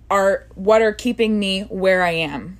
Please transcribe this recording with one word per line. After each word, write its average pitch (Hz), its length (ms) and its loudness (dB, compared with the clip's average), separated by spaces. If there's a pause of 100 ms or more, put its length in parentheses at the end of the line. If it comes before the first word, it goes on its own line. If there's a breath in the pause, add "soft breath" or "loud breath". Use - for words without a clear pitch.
(100)
are 196 440 2
what 208 260 4
are 214 120 2
keeping 220 460 -2
me 190 240 -2
where 185 400 0
I 175 100 0
am 160 480 -6